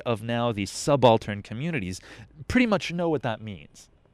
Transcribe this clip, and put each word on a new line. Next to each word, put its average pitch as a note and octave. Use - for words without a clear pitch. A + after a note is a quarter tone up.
of A2+
now A#2
these G2+
subaltern A2+
communities A2+
pretty A#3+
much G#3
know E3+
what D3
that A2
means. G2